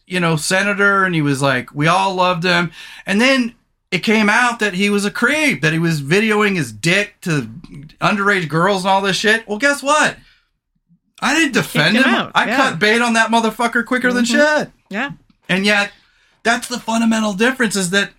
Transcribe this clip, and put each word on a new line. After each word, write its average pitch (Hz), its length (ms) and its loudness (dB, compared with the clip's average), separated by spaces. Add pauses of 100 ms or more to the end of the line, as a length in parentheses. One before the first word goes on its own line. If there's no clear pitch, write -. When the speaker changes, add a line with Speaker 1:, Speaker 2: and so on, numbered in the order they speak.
Speaker 1:
you 180 140 -4
know, 165 160 2
Senator, 196 680 0
and 180 100 -2
he 156 80 0
was 139 180 0
like, 127 320 -2
we 147 140 -2
all 190 260 2
loved 180 300 0
him. 175 280 0 (360)
And 202 120 0
then 254 360 2 (340)
it 175 140 -4
came 214 260 2
out 233 300 2
that 208 160 -2
he 202 160 2
was 202 140 0
a 202 60 -2
creep, 269 500 0
that 156 120 0
he 160 60 -2
was 165 240 0
videoing 208 520 2
his 135 160 -4
dick 175 500 -2
to 143 280 -2 (500)
underage 196 480 0
girls 175 360 0
and 196 80 0
all 196 100 2
this 196 160 -2
shit. 220 300 0
Well, 208 100 -6
guess 277 240 0
what? 277 360 0 (1040)
I 247 140 0
didn't 302 220 0
Speaker 2:
You 208 60 2
kicked - 120 -6
Speaker 1:
defend 175 240 2
Speaker 2:
him 262 60 4
Speaker 1:
him. - 100 4
Speaker 2:
out, 208 220 -2
Speaker 1:
I 226 120 2
Speaker 2:
yeah. 226 100 -2
Speaker 1:
cut 254 220 0
bait 214 220 2
on 240 120 0
that 226 180 2
motherfucker 233 540 0
quicker 247 280 0
than 240 120 2
Speaker 2:
Mm-hmm. 294 380 2
Speaker 1:
shit. - 80 -10 (180)
Speaker 2:
Yeah. 240 220 -6 (380)
Speaker 1:
And 190 160 0
yet, 202 260 0 (520)
that's 240 240 -2
the 240 120 -8
fundamental 226 540 0
difference, 233 420 0
is 190 140 -2
that 196 300 0